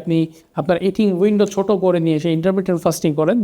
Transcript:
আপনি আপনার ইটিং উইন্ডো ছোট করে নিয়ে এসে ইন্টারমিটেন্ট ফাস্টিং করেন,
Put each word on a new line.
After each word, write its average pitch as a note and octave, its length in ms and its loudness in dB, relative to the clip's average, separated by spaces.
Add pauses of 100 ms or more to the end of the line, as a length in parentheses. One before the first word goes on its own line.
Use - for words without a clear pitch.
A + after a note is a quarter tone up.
আপনি E3 180 -2 (420)
আপনার E3+ 280 -2
ইটিং G#3 180 0 (140)
উইন্ডো G#3 340 2
ছোট G3 140 -2 (160)
করে F3+ 160 2
নিয়ে D#3+ 200 2
এসে E3+ 180 -2
ইন্টারমিটেন্ট F#3 460 0
ফাস্টিং E3 260 0 (100)
করেন, F3+ 240 2